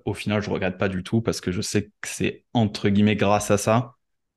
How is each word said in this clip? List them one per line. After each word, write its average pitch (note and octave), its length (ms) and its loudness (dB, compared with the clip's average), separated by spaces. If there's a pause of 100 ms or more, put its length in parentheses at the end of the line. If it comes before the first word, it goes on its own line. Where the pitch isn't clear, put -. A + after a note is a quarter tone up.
au G2+ 80 -4
final, G#2 300 -2
je F#2+ 80 -6
regrette F#2 260 -2
pas G#2 120 0
du F#2 120 -4
tout - 200 -2
parce F2 200 -2
que F#2 100 -4
je F#2 100 -4
sais G#2 240 -2 (160)
que - 60 -12
c'est, - 460 -6
entre G#2+ 360 0
guillemets, G#2 260 4
grâce G#2 340 2
à G#2 80 4
ça A#2 380 0 (420)